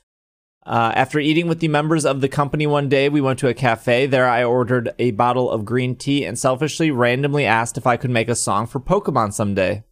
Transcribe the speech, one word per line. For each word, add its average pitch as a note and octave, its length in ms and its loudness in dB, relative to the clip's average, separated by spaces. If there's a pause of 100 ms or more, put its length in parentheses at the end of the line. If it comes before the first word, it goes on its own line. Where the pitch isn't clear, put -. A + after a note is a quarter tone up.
(640)
Uh, A2+ 280 0
after C3+ 260 0
eating D#3 280 2
with E3 120 -2
the E3 80 0
members D3+ 380 0
of C3+ 160 -2
the C3+ 80 2
company D3 380 -2
one D3 220 0
day, C#3 200 4
we D3 120 2
went C3 180 0
to C#3+ 80 0
a A#2+ 60 2
cafe. A#2+ 520 0
There, B2+ 220 2
I B2 160 2
ordered B2 560 0
a B2 120 0
bottle B2 380 0
of G#2+ 160 -4
green B2 300 -2
tea C#3 300 -2
and G2+ 120 -6
selfishly D3 540 0
randomly C3+ 540 2
asked A2+ 320 0
if B2+ 100 -2
I A#2+ 100 2
could B2 140 -4
make A2+ 180 0
a A#2+ 60 0
song A2 320 -2
for - 120 -6
Pokemon C3 540 -2
someday. G2 580 -2